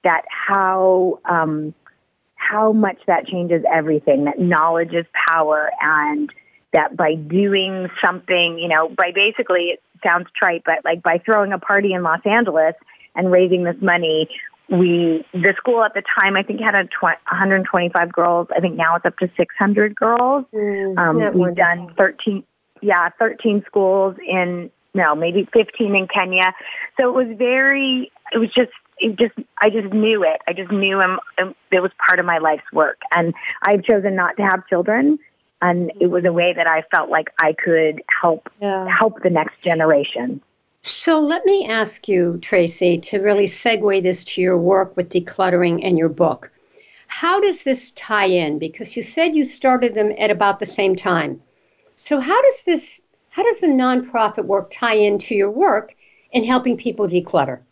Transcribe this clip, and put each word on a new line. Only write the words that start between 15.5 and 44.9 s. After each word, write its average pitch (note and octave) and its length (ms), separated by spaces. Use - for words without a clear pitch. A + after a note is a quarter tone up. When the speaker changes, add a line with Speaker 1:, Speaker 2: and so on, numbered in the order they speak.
Speaker 1:
school A#3 240
at G#3+ 100
the G3+ 100
time, G3 180
I G3 60
think, G3+ 180
had A3 160
a F#3+ 80
tw-, - 400
hundred F#3+ 400
twenty-five F3 480
girls. E3+ 340
I E3+ 40
think F3 160
now E3 180
it's F3 100
up - 140
to F#3 180
six - 220
hundred G#3 380
girls. B3 580
Speaker 2:
Mm, G3 420
Speaker 1:
Um, E3 200
Speaker 2:
isn't - 20
that G3 160
Speaker 1:
we've F#3 60
Speaker 2:
wonderful? F3 460
Speaker 1:
done - 100
thirteen, G3 480
yeah, F3 380
thirteen G#3+ 480
schools F#3+ 500
in, F3+ 440
no, D#3 220
maybe F3 360
fifteen G#3+ 440
in F#3+ 100
Kenya. F#3 480
So B3+ 100
it B3+ 200
was A3 80
very, C4 760
it - 60
was A3+ 160
just, B3 160
it G#3+ 200
just, A3+ 160
I G#3+ 100
just G3 220
knew G#3+ 300
it. D#3 240
I F3 60
just F3+ 180
knew G3 300
him, F#3 180
him, F#3 180
it F#3 80
was F#3 100
part F3+ 140
of F3 40
my E3+ 140
life's D#3 340
work. D3+ 280
And E3+ 200
I've G3 200
chosen G3+ 320
not F3+ 220
to G3+ 80
have F#3+ 240
children. A3+ 500
And F3 380
it F3 60
was F3 180
a F3+ 80
way F3 220
that E3+ 120
I D#3+ 240
felt E3+ 200
like D#3 280
I D#3 140
could D#3+ 560
help, - 400
Speaker 2:
Yeah. F#3+ 260
Speaker 1:
help A3 340
the F#3 60
next D#3 320
generation. D3 800
Speaker 2:
So - 400
let D#4 240
me G4 240
ask A3 400
you, F3 300
Tracy, F3 580
to G3 220
really G3+ 260
segue G3 580
this F3+ 220
to - 160
your F#3 160
work F#3+ 400